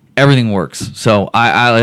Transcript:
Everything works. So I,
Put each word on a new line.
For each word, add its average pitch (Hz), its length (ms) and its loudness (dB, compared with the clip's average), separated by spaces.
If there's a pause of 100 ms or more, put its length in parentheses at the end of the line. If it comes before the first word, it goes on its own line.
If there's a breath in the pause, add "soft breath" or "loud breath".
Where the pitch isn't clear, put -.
(160 soft breath)
Everything 131 340 2
works. 92 440 -6
So 104 380 0
I, 117 380 0 (120)